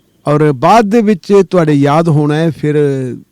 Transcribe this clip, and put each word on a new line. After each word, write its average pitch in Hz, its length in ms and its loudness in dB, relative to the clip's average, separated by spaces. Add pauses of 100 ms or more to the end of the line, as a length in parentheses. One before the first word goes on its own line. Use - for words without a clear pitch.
(280)
ਔਰ 151 240 2
ਬਾਅਦ 180 340 2
ਦੇ 220 160 0
ਵਿੱਚ 202 480 0
ਤੁਹਾਡੇ 160 240 0
ਯਾਦ 143 360 0
ਹੋਣਾ 147 260 0
ਹੈ, 165 160 -2
ਫਿਰ 147 240 -4 (560)